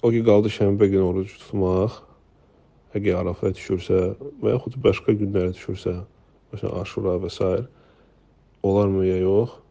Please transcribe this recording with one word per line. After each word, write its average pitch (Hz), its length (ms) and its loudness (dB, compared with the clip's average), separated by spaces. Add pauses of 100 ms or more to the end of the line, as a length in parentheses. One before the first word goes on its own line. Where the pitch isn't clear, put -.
O 120 80 4
ki 117 80 2
qaldı 107 320 4
şənbə 101 400 2
günü 95 160 4
oruc 95 240 -2
tutmaq, 95 640 -2 (960)
əgər 95 300 0
Arafaya 92 340 -2
düşürsə 92 440 0 (420)
və 107 100 2
yaxud 120 220 -4 (100)
başqa 113 320 2
günlərə 98 380 -2
düşürsə, 92 400 -6 (580)
məsələn, - 240 -8
Aşura 95 460 -4
və 87 100 -6
sair, 95 300 -2 (1000)
olarmı 98 420 2
ya 92 160 2
yox? 101 320 2 (160)